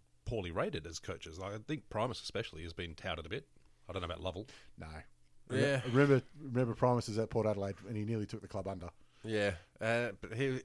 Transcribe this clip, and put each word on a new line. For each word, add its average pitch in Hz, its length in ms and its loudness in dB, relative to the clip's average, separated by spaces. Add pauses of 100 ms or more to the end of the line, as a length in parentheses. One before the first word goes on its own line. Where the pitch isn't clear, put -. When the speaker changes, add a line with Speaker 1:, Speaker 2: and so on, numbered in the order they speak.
(260)
Speaker 1:
poorly 95 260 -2
rated 117 360 -2
as 78 120 -8
coaches. 82 400 -8
Like, 98 140 -6
I 110 60 -6
think 151 300 -6
Primus 113 320 0
especially - 420 -6
has 85 100 -8
been 85 220 -6
touted 82 300 -6
a 82 40 -12
bit. 110 180 -6 (400)
I 90 60 -6
don't 95 80 -2
know 85 60 -2
about 82 140 -6
Lovell. 92 260 -4 (300)
Speaker 2:
No. 80 100 -12 (640)
Speaker 3:
Yeah. 135 340 4
Speaker 2:
Remember, 131 360 8 (180)
remember 123 340 2
Primus 123 360 4
was 107 80 -2
at 110 120 2
Port 110 160 2
Adelaide 98 300 2 (120)
and 110 80 -4
he 104 100 0
nearly 110 200 0
took 104 160 -6
the 92 60 -14
club 95 200 -4
under. 87 220 -6 (340)
Speaker 3:
Yeah, 104 280 2 (280)
uh, 117 300 2 (100)
but - 140 -8
he, 127 320 0